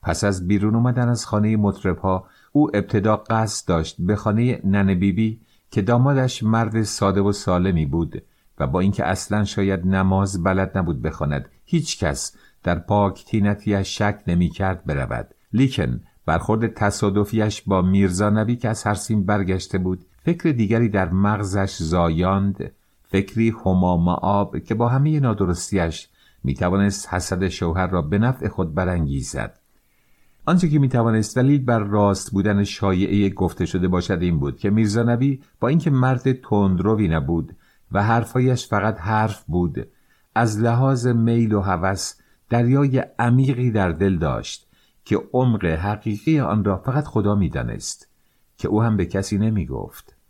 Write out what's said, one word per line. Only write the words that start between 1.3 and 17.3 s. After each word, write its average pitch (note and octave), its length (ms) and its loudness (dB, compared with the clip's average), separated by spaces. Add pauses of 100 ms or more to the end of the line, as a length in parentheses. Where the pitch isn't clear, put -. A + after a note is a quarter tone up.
مطرب‌ها F#2+ 720 0 (240)
او D3 240 2
ابتدا G#2 400 0
قصد A2 520 -4
داشت E2 320 0
به F2 160 0
خانهٔ A2+ 480 0
ننه G2 320 2
بیبی G2+ 460 0 (300)
که A2 100 0
دامادش B2+ 640 2
مرد A2 400 0
ساده G2 380 0
و G2+ 100 2
سالمی F2+ 540 0
بود D#2 360 -4 (400)
و C#2 60 -2
با D#2+ 120 0
اینکه F#2+ 260 0
اصلاً G2+ 380 -2
شاید F#2+ 440 -2
نماز F#2+ 560 0
بلد F#2 340 0
نبود D#2+ 240 -2
بخواند، C#2+ 480 -4 (160)
هیچ D3+ 340 -4
کس - 360 -4 (280)
در E2+ 160 0
پاک G2+ 460 -2
تینتیش G2+ 720 -2
شک G#2 300 -2
نمی‌کرد F#2 580 -2
برود. C2 420 -4 (260)
لیکن G#2 480 0 (240)
برخورد G#2+ 480 0
تصادفیش G#2 880 -2